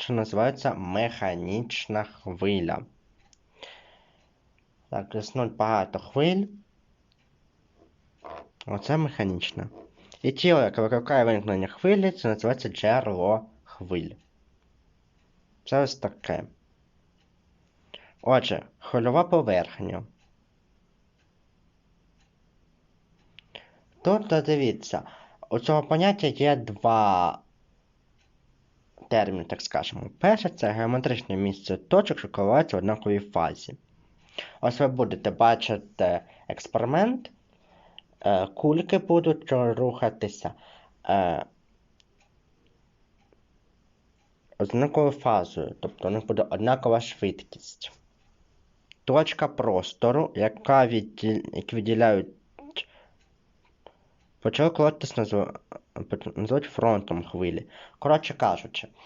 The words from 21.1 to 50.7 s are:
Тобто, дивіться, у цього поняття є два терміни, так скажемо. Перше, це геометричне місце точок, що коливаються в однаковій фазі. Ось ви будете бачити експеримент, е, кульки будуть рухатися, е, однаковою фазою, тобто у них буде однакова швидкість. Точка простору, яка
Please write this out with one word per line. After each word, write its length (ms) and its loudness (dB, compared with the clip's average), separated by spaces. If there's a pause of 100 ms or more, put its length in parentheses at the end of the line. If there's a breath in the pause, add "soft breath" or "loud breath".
Тобто, 400 2
дивіться, 600 0 (480 loud breath)
у 100 0
цього 240 2
поняття 440 2
є 280 2
два 840 2 (1700)
терміни, 340 2
так 180 -8
скажемо. 480 -6 (100)
Перше, 300 2
це 220 -2
геометричне 640 -2
місце 420 -2
точок, 420 2
що 100 -12
коливаються 480 2
в 20 0
однаковій 400 0
фазі. 580 -4 (840 loud breath)
Ось 180 0
ви 80 4
будете 440 -2
бачити 880 2 (260 soft breath)
експеримент, 840 -2 (880 soft breath)
е, 280 2
кульки 500 0
будуть 540 2
рухатися, 1000 0 (560 loud breath)
е, 360 2 (3000)
однаковою 540 2
фазою, 680 -2
тобто 280 -8
у 40 0
них 140 -4
буде 240 0
однакова 500 0
швидкість. 920 -8 (1120)
Точка 440 2
простору, 880 0
яка 520 4